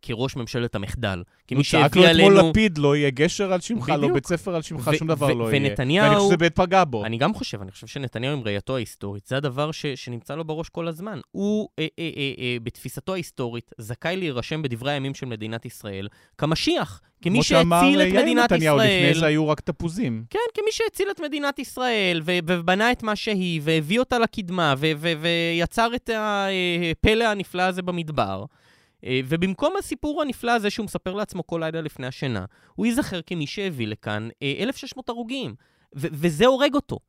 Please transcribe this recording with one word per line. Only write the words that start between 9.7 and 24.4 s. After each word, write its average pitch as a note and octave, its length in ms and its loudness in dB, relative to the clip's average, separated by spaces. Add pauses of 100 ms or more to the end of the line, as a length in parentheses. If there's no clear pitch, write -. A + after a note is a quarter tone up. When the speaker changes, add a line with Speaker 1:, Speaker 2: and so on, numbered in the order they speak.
Speaker 1:
ש-, - 140 -10
שנמצא B2 480 -10
לו D#3+ 100 -8
בראש D#3 240 -8
כל E3+ 200 -8
הזמן. E3+ 320 -10 (100)
הוא, G#3 380 -2 (100)
אה, D#3 80 -2 (120)
אה, E3 180 -8
אה, C#3 220 -4
אה, B2 240 -4
בתפיסתו B2 500 -10
ההיסטורית, B2 640 -8
זכאי A#2+ 380 -6
להירשם D#3 460 -4
בדברי B2 300 -4
הימים C3+ 220 -4
של C3+ 120 -10
מדינת A2 400 -8
ישראל G2+ 420 -10 (300)
כמשיח, E3+ 640 -2 (220)
כמי E3+ 120 0
Speaker 2:
כמו B3+ 80 4
שאמר, E3+ 380 6
Speaker 1:
שהציל C#4+ 200 6
את F#3+ 60 6
Speaker 2:
אה, - 40 2
יאיר G3 120 4
Speaker 1:
מדינת A#3+ 300 4
Speaker 2:
נתניהו D#3 240 4
Speaker 1:
ישראל. G3 320 6
Speaker 2:
לפני E3 120 4
זה E3 60 4
היו D3+ 220 2
רק D3+ 120 0
תפוזים. E3 680 -4
Speaker 1:
כן, - 80 -2 (160)
כמי G#4 160 -2
שהציל G#4 400 -2
את G4 100 -8
מדינת C#4+ 380 -4
ישראל, A3 680 -2
ו-, F3+ 220 0
ובנה F#3 460 2
את B3 100 -4
מה G#3+ 140 -2
שהיא, F#3 480 -2
והביא D#3+ 340 2
אותה B3+ 200 0
לקדמה, F3+ 600 0